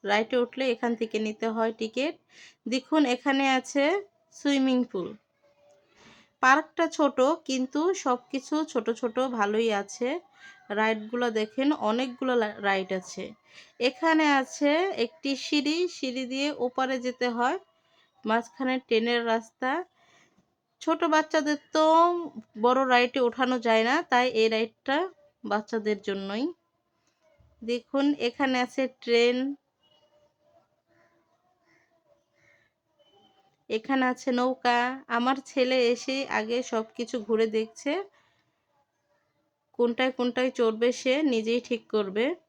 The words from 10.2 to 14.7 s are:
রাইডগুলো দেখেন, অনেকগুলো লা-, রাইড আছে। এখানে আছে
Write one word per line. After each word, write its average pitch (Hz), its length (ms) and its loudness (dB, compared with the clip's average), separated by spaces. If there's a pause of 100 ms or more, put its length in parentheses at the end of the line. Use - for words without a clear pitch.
রাইডগুলো 220 600 -2
দেখেন, 220 380 -2 (220)
অনেকগুলো 254 460 -2
লা-, 214 260 -2
রাইড 196 300 0
আছে। 185 320 -8 (560)
এখানে 311 440 2 (160)
আছে 285 300 0 (280)